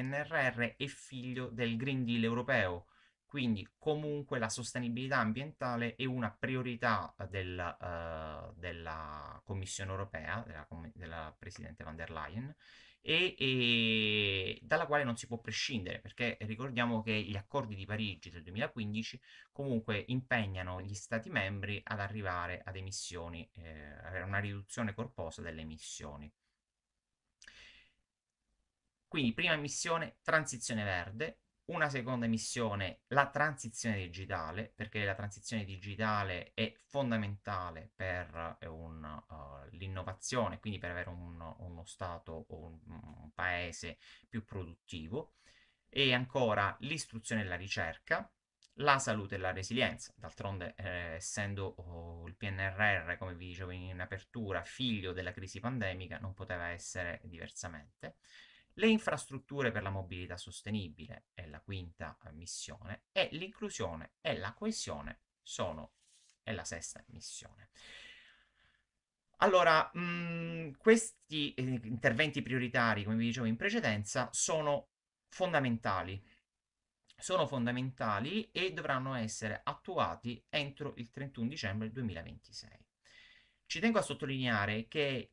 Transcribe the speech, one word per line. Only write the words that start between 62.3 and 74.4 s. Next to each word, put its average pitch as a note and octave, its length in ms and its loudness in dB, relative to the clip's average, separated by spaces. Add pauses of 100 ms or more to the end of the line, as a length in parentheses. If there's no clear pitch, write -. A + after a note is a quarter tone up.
missione, - 720 -10 (100)
e F#3+ 200 4
l'inclusione D#3 800 -6 (100)
e D3+ 160 0
la G2+ 160 -4
coesione - 680 -4 (220)
sono, E2 540 -6 (460)
è A#2 100 -6
la E2 120 -4
sesta - 440 -8
missione. - 600 -16 (1700)
Allora, F3 540 10
mm, E3+ 840 -2
questi, F#3 760 6
eh, B2+ 300 0
interventi A#2+ 580 4
prioritari, A#2 640 4
come A2 120 2
vi A#2 100 4
dicevo A#2 180 2
in A2+ 120 4
precedenza, C3 760 2
sono D3 600 2 (360)